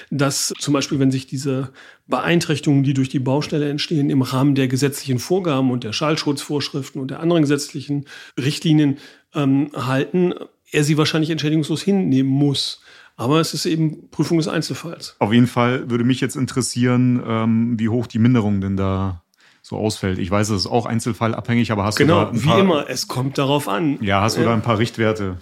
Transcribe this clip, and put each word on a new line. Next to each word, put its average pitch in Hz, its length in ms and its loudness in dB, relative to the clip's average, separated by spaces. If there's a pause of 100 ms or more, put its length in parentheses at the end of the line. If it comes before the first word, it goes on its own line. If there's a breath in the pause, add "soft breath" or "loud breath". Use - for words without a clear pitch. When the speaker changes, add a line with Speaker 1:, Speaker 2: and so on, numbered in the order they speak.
(100)
Speaker 1:
dass 139 480 -2
zum - 140 -2
Beispiel, 139 260 0
wenn 135 120 4
sich 131 160 -2
diese 135 460 -4 (340 loud breath)
Beeinträchtigungen, 160 800 2
die 143 100 2
durch 131 160 0
die 139 80 -4
Baustelle 147 500 -2
entstehen, 143 400 -2
im 143 140 2
Rahmen 131 320 2
der 131 140 2
gesetzlichen 131 500 -2
Vorgaben 143 520 0
und 123 140 -4
der 104 80 -6
Schallschutzvorschriften 147 1120 -4
und 131 80 -8
der 139 100 -10
anderen 170 220 2
gesetzlichen 143 640 -2 (320 loud breath)
Richtlinien, 151 580 2 (380 loud breath)
ähm, 143 400 2
halten, 139 580 0 (380)
er 151 140 2
sie 151 120 2
wahrscheinlich 151 320 2
entschädigungslos 156 540 -2
hinnehmen 135 480 2
muss. 139 500 0 (360 loud breath)
Aber 135 220 2
es 160 160 0
ist 156 100 -6
eben 160 460 -2
Prüfung 165 280 0
des 156 100 0
Einzelfalls. - 720 -6
Speaker 2:
Auf 107 120 2
jeden 120 140 8
Fall 123 420 0
würde 117 140 0
mich 123 180 2
jetzt 123 140 -4
interessieren, 123 880 0
ähm, 113 540 0
wie 110 100 0
hoch 117 200 -2
die 117 100 -4
Minderung 107 420 4
denn 98 160 -2
da 95 460 -2 (400 soft breath)
so - 140 -10
ausfällt. 98 420 -2
Ich 95 140 -4
weiß, 104 180 2
es 98 120 0
ist - 40 -2
auch 120 180 0
einzelfallabhängig, 117 840 -2
aber 101 140 0
hast 104 100 0
Speaker 1:
Genau, 160 300 4
Speaker 2:
du - 0 -
da - 80 -4
ein 110 100 -2
Speaker 1:
wie 135 60 -2
Speaker 2:
paar 202 100 4
Speaker 1:
immer, 170 320 2
es 123 160 -6
kommt 131 320 -4
darauf 139 300 0
an. 135 320 0
Speaker 2:
Ja, 98 200 2
hast 110 160 2
du 127 40 0
Speaker 1:
Ja. 113 80 4
Speaker 2:
da 117 60 2
ein 107 80 0
paar 113 180 0
Richtwerte 107 600 -2